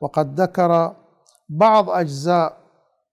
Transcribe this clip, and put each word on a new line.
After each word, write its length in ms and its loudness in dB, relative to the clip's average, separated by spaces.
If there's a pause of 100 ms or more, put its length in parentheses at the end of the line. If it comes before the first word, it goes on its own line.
وقد 400 -4
ذكر 540 0 (540)
بعض 400 2
أجزاء 680 -2 (560)